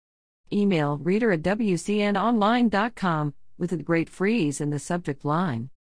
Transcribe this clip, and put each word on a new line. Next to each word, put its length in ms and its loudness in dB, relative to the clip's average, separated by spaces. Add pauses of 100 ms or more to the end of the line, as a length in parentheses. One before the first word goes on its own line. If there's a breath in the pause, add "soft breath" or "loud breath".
(520)
Email 460 2
reader 340 2
at 100 0
W 360 0
C 240 0
N 120 2
online 540 2
dot 260 0
com 380 0 (240)
with 140 -4
the 80 -2
Great 320 0
Freeze 500 0
in 80 -2
the 100 -2
subject 460 -6
line. 460 -2 (220)